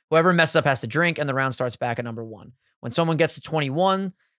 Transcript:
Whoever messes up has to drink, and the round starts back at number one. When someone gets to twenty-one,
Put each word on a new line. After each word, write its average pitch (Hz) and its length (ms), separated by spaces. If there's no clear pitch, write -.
Whoever 165 240
messes 165 240
up 123 80
has 135 160
to - 80
drink, 160 300
and 147 100
the 135 60
round 131 200
starts 123 220
back 120 240
at 117 40
number 117 200
one. 113 280
When 117 120
someone 165 240
gets 151 180
to 143 60
twenty-one, 185 720